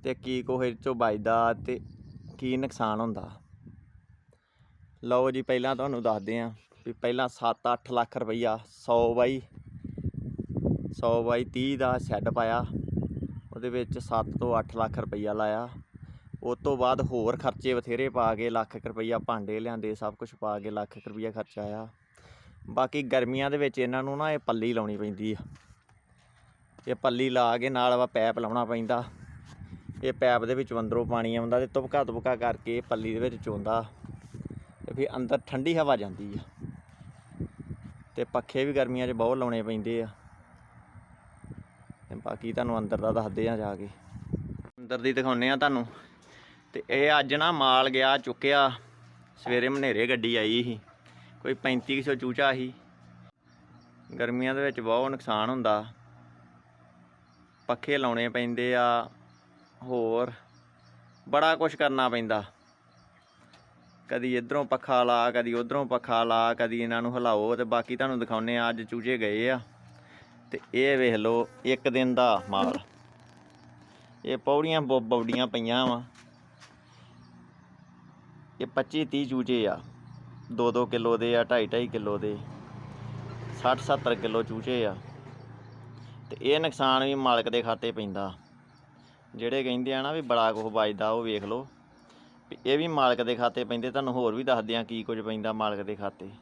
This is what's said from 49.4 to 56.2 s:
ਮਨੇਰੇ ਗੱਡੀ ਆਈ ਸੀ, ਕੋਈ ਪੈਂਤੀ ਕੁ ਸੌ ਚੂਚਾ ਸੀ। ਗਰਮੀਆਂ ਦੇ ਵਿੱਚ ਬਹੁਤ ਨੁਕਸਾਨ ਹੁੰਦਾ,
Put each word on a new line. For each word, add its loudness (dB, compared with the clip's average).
ਮਨੇਰੇ 0
ਗੱਡੀ 2
ਆਈ 2
ਸੀ, -4
ਕੋਈ -2
ਪੈਂਤੀ 0
ਕੁ -2
ਸੌ 0
ਚੂਚਾ 2
ਸੀ। -4
ਗਰਮੀਆਂ 0
ਦੇ 0
ਵਿੱਚ -2
ਬਹੁਤ 2
ਨੁਕਸਾਨ 0
ਹੁੰਦਾ, 2